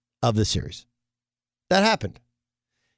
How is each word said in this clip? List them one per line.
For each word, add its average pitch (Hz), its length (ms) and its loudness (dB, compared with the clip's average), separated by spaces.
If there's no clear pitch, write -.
of 117 140 2
the 110 80 2
series. - 420 -8
That 190 140 4
happened. 214 380 0